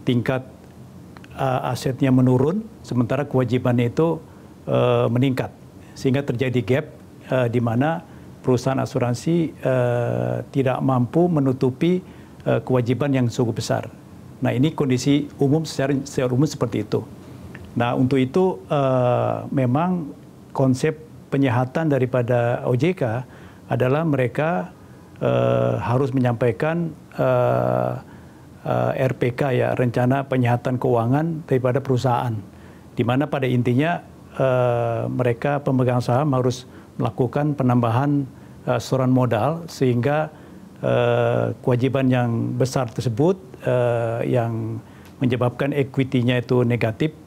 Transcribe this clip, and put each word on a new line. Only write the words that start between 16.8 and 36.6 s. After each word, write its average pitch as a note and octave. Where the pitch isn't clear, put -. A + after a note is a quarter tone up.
itu. A2
Nah, A#2+
untuk C3+
itu, F3+
eh, B2
memang D3
konsep C3+
penyehatan C3
daripada B2
O B2+
J D3+
K A#2+
adalah B2+
mereka, D#3
eh, B2
harus B2
menyampaikan, C3
eh, B2
eh, B2+
R B2+
P B2
K C3+
ya, A#2+
rencana B2
penyehatan B2+
keuangan C3+
daripada B2+
perusahaan. B2
Di A#2+
mana C3
pada C3+
intinya, B2+
eh, A#2+
mereka B2+
pemegang B2+
saham C3
harus B2+